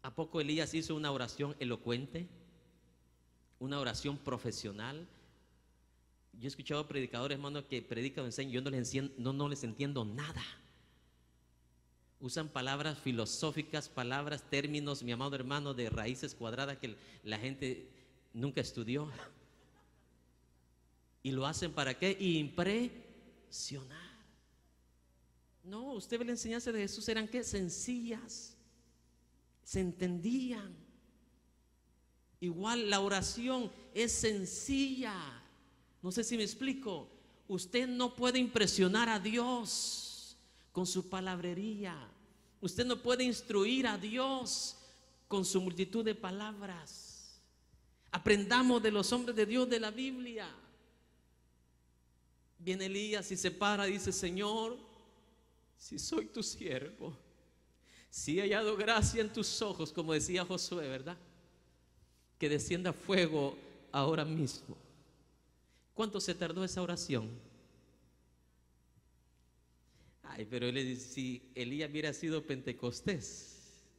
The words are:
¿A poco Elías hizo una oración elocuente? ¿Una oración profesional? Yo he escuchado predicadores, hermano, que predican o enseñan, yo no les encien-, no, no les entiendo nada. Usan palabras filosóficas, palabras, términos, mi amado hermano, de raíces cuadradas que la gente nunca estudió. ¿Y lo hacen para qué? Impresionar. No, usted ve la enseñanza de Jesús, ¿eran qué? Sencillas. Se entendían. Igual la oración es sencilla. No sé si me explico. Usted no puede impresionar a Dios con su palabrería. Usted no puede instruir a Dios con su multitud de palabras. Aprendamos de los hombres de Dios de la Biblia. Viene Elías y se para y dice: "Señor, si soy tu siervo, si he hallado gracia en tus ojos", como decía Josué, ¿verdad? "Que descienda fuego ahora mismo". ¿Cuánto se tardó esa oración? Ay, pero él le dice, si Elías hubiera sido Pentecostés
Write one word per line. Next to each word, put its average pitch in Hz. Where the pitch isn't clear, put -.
¿A -
poco 160
Elías 151
hizo 160
una 151
oración 123
elocuente? 127
¿Una 139
oración 135
profesional? 123
Yo 120
he 135
escuchado 147
predicadores, 135
hermano, 143
que 127
predican 127
o -
enseñan, 135
yo 127
no 139
les 127
encien-, 135
no, 127
no 143
les 139
entiendo 127
nada. 139
Usan 147
palabras 139
filosóficas, 147
palabras, 139
términos, 143
mi 120
amado 135
hermano, 139
de 117
raíces 117
cuadradas 131
que 110
la 107
gente 127
nunca 131
estudió. 127
¿Y 135
lo 131
hacen 156
para 131
qué? 190
Impresionar. 175
No, 233
usted 226
ve 240
la 240
enseñanza 233
de 214
Jesús, 202
¿eran 220
qué? 240
Sencillas. 220
Se -
entendían. 185
Igual 202
la 202
oración 233
es 226
sencilla. 214
No 185
sé 233
si 233
me 214
explico. 233
Usted 240
no 247
puede 247
impresionar 220
a 220
Dios -
con 180
su 180
palabrería. 185
Usted 208
no 247
puede 247
instruir 233
a 208
Dios 247
con 196
su 190
multitud 185
de 220
palabras. 202
Aprendamos 214
de 214
los 202
hombres 247
de 214
Dios 247
de 233
la 214
Biblia. 247
Viene 185
Elías 202
y 185
se 180
para 202
y 196
dice: 196
"Señor, 208
si -
soy -
tu 226
siervo, -
si -
he 202
hallado 214
gracia 214
en 214
tus -
ojos", 170
como 160
decía 180
Josué, 180
¿verdad? 135
"Que 151
descienda 170
fuego 160
ahora 147
mismo". 156
¿Cuánto 202
se 175
tardó 175
esa 180
oración? 170
Ay, 139
pero 120
él 123
le 135
dice, 123
si 127
Elías 139
hubiera 151
sido 156
Pentecostés -